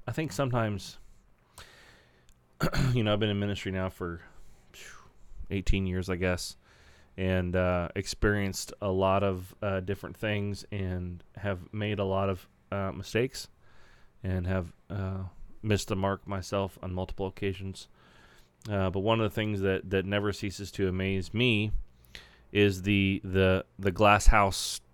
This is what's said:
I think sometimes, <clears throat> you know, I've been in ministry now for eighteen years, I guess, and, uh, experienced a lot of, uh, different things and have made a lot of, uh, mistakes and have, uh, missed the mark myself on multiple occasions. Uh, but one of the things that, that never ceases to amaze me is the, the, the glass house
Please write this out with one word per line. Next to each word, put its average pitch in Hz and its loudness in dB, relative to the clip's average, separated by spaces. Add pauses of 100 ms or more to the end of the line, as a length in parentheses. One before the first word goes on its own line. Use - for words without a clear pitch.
I 117 -6
think 160 -4
sometimes, 113 -2 (1600)
<clears throat> 135 2
you 120 2
know, 104 4
I've 104 2
been 110 2
in 101 0
ministry 101 -2
now 92 -2
for 85 -8 (1300)
eighteen 95 2
years, 92 -2
I 92 0
guess, 90 0 (600)
and, 92 0
uh, 90 2
experienced 101 -2 (100)
a 104 -2
lot 95 4
of, 92 -2
uh, 95 -2
different 92 -6
things 101 -4
and 90 -6 (140)
have 95 -6
made 104 -2
a 98 0
lot 98 0
of, 92 -4 (240)
uh, 98 -4
mistakes 104 -4 (720)
and 92 -2
have, 90 -2 (180)
uh, 95 -6 (380)
missed 104 0
the 104 -2
mark 95 -2
myself 98 -4
on 92 -8
multiple 92 -4
occasions. 95 -6 (840)
Uh, 95 2
but 95 -2
one 113 4
of 110 2
the - -16
things 107 -2
that, 95 0
that 95 2
never 101 0
ceases 98 -8
to 95 0
amaze 95 -2
me 107 2 (840)
is 101 6
the, 98 4
the, 92 4 (160)
the 98 2
glass 101 6
house 101 2 (140)